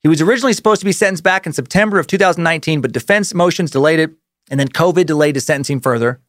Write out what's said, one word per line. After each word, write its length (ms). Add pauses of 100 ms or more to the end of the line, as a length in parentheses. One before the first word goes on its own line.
He 60
was 140
originally 320
supposed 280
to 40
be 60
sentenced 320
back 220
in 80
September 460
of 80
two 100
thousand 260
nineteen, 380
but 100
defense 420
motions 360
delayed 300
it, 120 (380)
and 100
then 100
covid 360
delayed 300
his 100
sentencing 360
further. 480